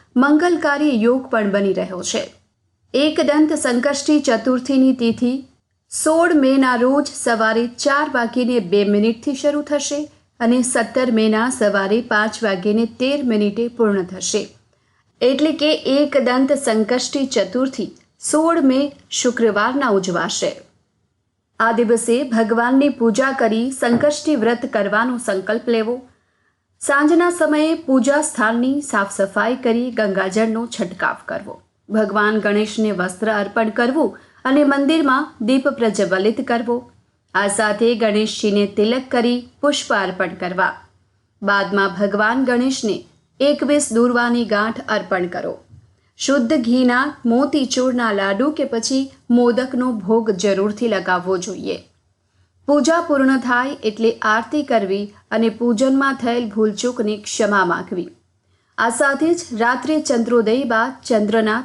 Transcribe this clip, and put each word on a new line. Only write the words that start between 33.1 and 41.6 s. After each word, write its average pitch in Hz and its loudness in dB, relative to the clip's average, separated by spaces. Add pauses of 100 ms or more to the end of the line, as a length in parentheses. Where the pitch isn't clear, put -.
અર્પણ 208 -2
કરવું 254 -2 (280)
અને 277 4
મંદિરમાં 277 0
દીપ 262 0
પ્રજ્વલિત 214 0
કરવો. 240 -4 (440)
આ 202 0
સાથે 214 0
ગણેશજીને 208 0
તિલક 220 0 (100)
કરી 240 0 (120)
પુષ્પ 285 0
અર્પણ 185 -2
કરવા. 180 -4 (640)
બાદમાં 196 0